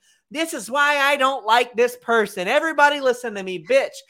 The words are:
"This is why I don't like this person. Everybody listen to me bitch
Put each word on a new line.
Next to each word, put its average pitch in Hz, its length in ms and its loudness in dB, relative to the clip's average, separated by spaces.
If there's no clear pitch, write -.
"This 320 240 -6
is 220 160 -10
why 285 300 0
I 277 160 2
don't 262 320 -2
like 247 280 2
this 240 280 0
person. 208 460 -2
Everybody 294 520 2
listen 240 340 -2
to 196 100 -8
me 180 200 -8
bitch 247 320 0